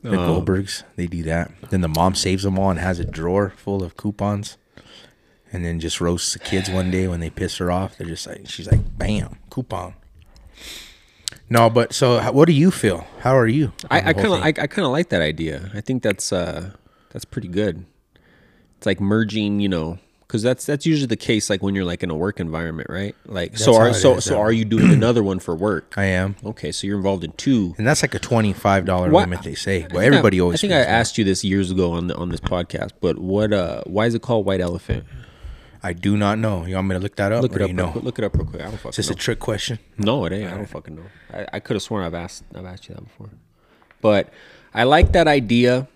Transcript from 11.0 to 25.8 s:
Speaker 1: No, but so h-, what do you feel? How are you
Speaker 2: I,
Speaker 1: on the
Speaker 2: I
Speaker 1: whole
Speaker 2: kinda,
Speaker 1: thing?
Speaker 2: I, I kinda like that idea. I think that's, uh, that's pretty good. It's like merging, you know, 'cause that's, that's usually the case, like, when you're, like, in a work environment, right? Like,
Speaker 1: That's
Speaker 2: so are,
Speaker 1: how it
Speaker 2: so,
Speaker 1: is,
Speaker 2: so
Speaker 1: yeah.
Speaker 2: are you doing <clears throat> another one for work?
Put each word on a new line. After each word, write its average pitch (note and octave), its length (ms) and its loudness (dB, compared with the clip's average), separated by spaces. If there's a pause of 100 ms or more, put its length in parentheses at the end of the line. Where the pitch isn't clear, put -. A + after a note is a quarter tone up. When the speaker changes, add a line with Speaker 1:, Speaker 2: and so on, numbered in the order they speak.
Speaker 1:
No, A#2 200 8
but A#2 240 2
so A#2+ 260 4
h-, A2+ 140 -2
what C#3+ 140 8
do F3 40 4
you D#3+ 200 6
feel? F2+ 360 0 (120)
How C3 180 4
are A#2 100 6
you B2 240 2 (180)
Speaker 2:
I, D#3 100 4
Speaker 1:
on - 40 -2
the D#3+ 60 0
Speaker 2:
I D#3+ 40 4
Speaker 1:
whole F#3 100 2
Speaker 2:
kinda, G3+ 80 2
Speaker 1:
thing? F3 120 0 (160)
Speaker 2:
I, - 40 -4
I D3 40 -4
kinda - 220 -2
like D#3 200 0
that F2 120 2
idea. D#2 520 -4
I G2+ 60 -8
think B2+ 240 -4
that's, G#2 300 -2
uh, F2 380 -4 (400)
that's - 120 -12
pretty - 240 -10
good. F2+ 380 -2 (920)
It's - 80 -10
like F#2+ 140 0
merging, G#2 600 0
you G2+ 80 0
know, E2+ 300 -4 (280)
'cause A2 140 -2
that's, B2 240 -2
that's D3 200 -2
usually D3 220 2
the A2+ 80 -2
case, A2 340 -2
like, F#2+ 140 -2
when G2 100 -2
you're, G2 120 -2
like, F2 180 -4
in F#2 60 -4
a D#2+ 60 -4
work F#2 260 -4
environment, D#2+ 480 -6
right? G2 260 -8 (100)
Like, F2+ 260 -6
Speaker 1:
That's A2 120 -4
Speaker 2:
so A2+ 120 8
are, A2 100 10
Speaker 1:
how A#2+ 60 4
it - 20 0
Speaker 2:
so, A2+ 240 6
Speaker 1:
is, - 80 -4
Speaker 2:
so - 80 0
Speaker 1:
yeah. G#2+ 80 2
Speaker 2:
are A2 100 2
you A2+ 140 2
doing A2 280 6
<clears throat> C3 80 6
another A#2 220 4
one F#2+ 160 0
for F2 160 -6
work? F#2 400 -2